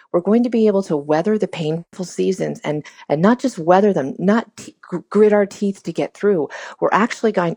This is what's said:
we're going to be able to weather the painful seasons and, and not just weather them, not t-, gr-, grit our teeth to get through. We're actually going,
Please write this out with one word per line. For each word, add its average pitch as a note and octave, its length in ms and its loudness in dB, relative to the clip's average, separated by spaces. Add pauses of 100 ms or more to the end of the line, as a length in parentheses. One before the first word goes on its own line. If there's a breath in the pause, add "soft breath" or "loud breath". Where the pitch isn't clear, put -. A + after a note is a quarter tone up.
(120)
we're F3 80 2
going A3 220 2
to A#3+ 80 0
be A3+ 160 2
able G3 160 2
to E3+ 140 -2
weather D#3 420 0
the F#3 100 -2
painful E3 560 -6
seasons E3+ 600 -4
and, D3+ 200 -4 (240 loud breath)
and D3+ 140 0
not A#3 160 4
just B3+ 200 -4
weather F3+ 360 4
them, C3+ 240 -2
not G3+ 400 0
t-, - 240 -20
gr-, F3 160 -8 (100)
grit G#3 240 4
our G3+ 140 2
teeth G3 380 -6
to E3 80 -8
get F#3+ 200 -6
through. G3 380 0 (300 loud breath)
We're - 120 0
actually G#3+ 400 0
going, F3 240 -2